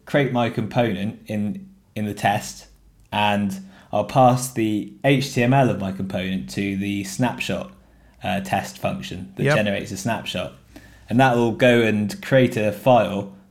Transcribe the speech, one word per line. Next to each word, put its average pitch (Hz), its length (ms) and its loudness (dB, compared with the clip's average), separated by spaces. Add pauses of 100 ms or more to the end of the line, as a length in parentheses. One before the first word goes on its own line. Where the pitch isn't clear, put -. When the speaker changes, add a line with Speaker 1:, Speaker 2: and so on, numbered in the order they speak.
Speaker 1:
create 139 260 0
my 120 180 0
component 110 800 -2
in, 104 420 -6 (260)
in 107 100 -4
the 101 80 -4
test, - 540 -2 (440)
and 104 480 0 (320)
I'll 104 140 0
pass 127 480 4
the 107 400 -2 (100)
H 139 300 2
T 123 100 2
M 127 100 2
L 131 160 4
of 98 100 -2
my 95 120 -4
component 95 600 -6
to 98 260 -2
the 101 260 -4
snapshot, - 680 -4 (520)
uh, 95 160 -2
test 95 380 -4
function 92 580 -8
that - 80 -4
Speaker 2:
Yep. 139 120 2
Speaker 1:
generates 101 360 -2
a 95 60 -8
snapshot. 90 560 -6 (560)
And 113 100 2
that 131 160 6
will 117 160 2
go 120 300 4
and 107 400 0
create 131 340 4
a 107 160 0
file 101 640 2 (160)